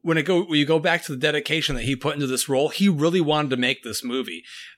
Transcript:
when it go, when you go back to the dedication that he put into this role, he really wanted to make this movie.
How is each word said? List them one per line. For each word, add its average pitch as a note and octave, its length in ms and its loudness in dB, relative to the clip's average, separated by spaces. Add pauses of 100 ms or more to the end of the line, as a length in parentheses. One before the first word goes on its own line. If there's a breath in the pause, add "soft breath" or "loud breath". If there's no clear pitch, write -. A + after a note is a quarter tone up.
when D#3+ 160 0
it D3+ 60 2
go, F3 200 2
when D#3 160 0
you C#3+ 60 4
go D#3+ 140 4
back E3+ 240 0
to - 80 -8
the C3 60 -6
dedication D3+ 580 0
that A#2 80 -4
he C3 140 0
put D#3 160 -4
into C#3+ 140 -2
this B2+ 200 -2
role, C#3 220 2
he G3 180 2
really E3+ 340 2
wanted D3+ 280 0
to B2+ 80 0
make B2 260 -2
this A2 220 -8
movie. A#2+ 380 -6 (340 loud breath)